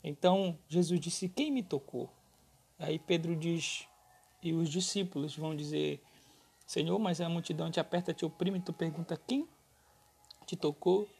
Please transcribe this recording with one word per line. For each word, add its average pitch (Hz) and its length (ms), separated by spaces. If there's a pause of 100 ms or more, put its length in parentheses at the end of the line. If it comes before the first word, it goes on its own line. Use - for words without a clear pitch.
Então 180 520 (120)
Jesus 175 320
disse, 180 280
"Quem 294 220
me 254 120
tocou?" 135 460 (720)
Aí 156 200
Pedro 170 360
diz: 165 520 (560)
e 165 100
os 165 160
discípulos 180 680
vão 156 180
dizer, 151 480 (640)
"Senhor, 170 320
mas 180 220
a 170 80
multidão 165 420
te 165 80
aperta, 170 360
te - 100
oprime", 180 360
tu 180 120
pergunta, 165 440 (100)
"Quem 285 220 (1000)
te - 100
tocou?" 180 520 (120)